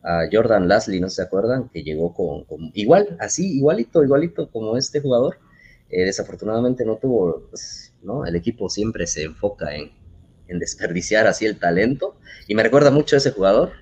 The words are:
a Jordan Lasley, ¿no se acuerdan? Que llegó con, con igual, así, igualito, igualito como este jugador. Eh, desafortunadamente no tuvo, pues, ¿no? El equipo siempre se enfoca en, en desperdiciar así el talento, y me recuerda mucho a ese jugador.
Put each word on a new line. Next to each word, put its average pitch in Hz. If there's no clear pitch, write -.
a 85
Jordan 107
Lasley, 98
¿no 92
se 95
acuerdan? 113
Que 78
llegó 78
con, 80
con 78
igual, 143
así, 143
igualito, 165
igualito 143
como 110
este 131
jugador. 135
Eh, 90
desafortunadamente 110
no 110
tuvo, 104
pues, -
¿no? 131
El 85
equipo 92
siempre 104
se 76
enfoca 78
en, 73
en 90
desperdiciar 95
así 98
el 107
talento, 110
y 104
me 110
recuerda 139
mucho 147
a 139
ese 131
jugador. 104